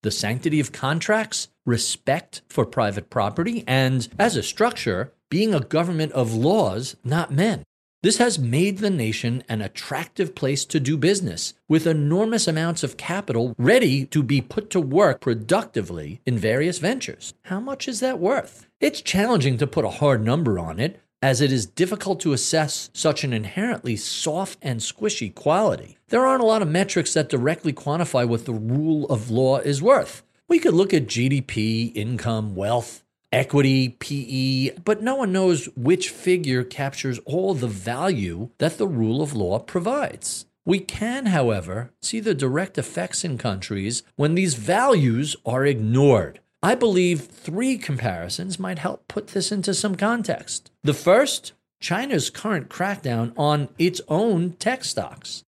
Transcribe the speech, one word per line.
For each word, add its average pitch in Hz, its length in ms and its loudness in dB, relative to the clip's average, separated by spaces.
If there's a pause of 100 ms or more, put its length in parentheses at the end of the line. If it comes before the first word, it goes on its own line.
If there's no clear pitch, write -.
the 107 80 -2
sanctity 127 480 -2
of 139 120 -2
contracts, 214 760 -2 (160)
respect - 840 -2
for 123 180 0
private 101 440 -2
property, 117 580 -2
and, 127 400 2 (100)
as 202 200 2
a 104 60 -2
structure, 127 680 -2 (180)
being 208 240 2
a 156 60 2
government 156 540 0
of 120 200 0
laws, 127 720 0
not 143 300 0
men. 156 300 2 (400)
This 226 160 4
has 240 200 4
made 151 380 2
the 202 140 0
nation 120 580 -2
an 113 100 -2
attractive 151 720 -6
place 139 320 -2
to - 140 0
do 143 160 0
business, 151 600 -2 (120)
with 160 180 4
enormous 170 600 2
amounts 165 360 0
of 135 120 -4
capital 127 600 -2
ready 139 480 4
to 151 180 0
be 135 160 2
put 214 300 -6
to 190 100 0
work 151 400 4
productively 107 1040 -2
in 123 120 0
various 127 400 0
ventures. - 560 -6 (120)
How 190 140 -6
much 269 280 -8
is 233 120 -6
that 262 200 -2
worth? - 480 -2 (120)
It's - 220 0
challenging 185 560 2
to 143 100 0
put 143 160 -2
a 104 60 0
hard 131 340 2
number 151 360 2
on 82 200 -6
it, 160 220 -4 (200)
as 131 200 4
it 139 100 4
is 117 140 0
difficult 185 540 -2
to 160 120 0
assess 147 600 -2
such - 300 0
an 131 100 -2
inherently 120 640 -4
soft 170 640 -4
and 123 180 -4
squishy - 540 -4
quality. 165 640 0 (120)
There 247 160 4
aren't 262 180 4
a - 20 4
lot 220 160 4
of 165 80 0
metrics 185 460 0
that 156 120 2
directly 143 460 -2
quantify 143 520 0
what 117 200 0
the 127 80 -4
rule 139 540 0
of 117 240 0
law 131 260 4
is 139 240 -2
worth. 233 420 2 (240)
We 339 120 4
could 247 160 4
look 196 180 4
at 143 140 2
G 120 200 0
D 135 140 2
P, 113 460 -2
income, 110 680 -4
wealth, 107 480 -2 (280)
equity, 131 580 4
P 139 400 -8
E, 131 420 0 (140)
but 208 160 0
no 254 140 -2
one 226 180 0
knows 185 320 2 (100)
which 170 340 2
figure 151 540 0
captures 139 640 -6
all 185 300 0
the 123 120 -2
value 107 920 -4
that 165 180 0
the 208 100 0
rule 123 340 0
of 147 120 -4
law 101 240 0
provides. - 880 -4 (200)
We 190 140 2
can, 240 460 -6
however, 117 720 0
see - 200 -6
the 208 160 0
direct 139 420 -2
effects - 480 -6
in 135 140 -4
countries 101 640 -4 (120)
when 151 200 2
these 180 180 2
values 147 840 2 (100)
are 127 200 0
ignored. 120 760 4 (240)
I 220 120 4
believe 180 500 2
three 233 520 -4
comparisons 117 800 -6
might 87 220 -8
help - 280 -8
put 208 200 -8
this - 240 -4
into 196 220 -2
some 196 220 -2
context. - 760 -4 (100)
The 143 120 2
first, - 600 2 (280)
China's 208 480 -2
current 185 400 -4
crackdown 127 680 -4
on 147 400 2
its 175 300 0
own 175 460 2
tech 254 300 -2
stocks. - 680 -8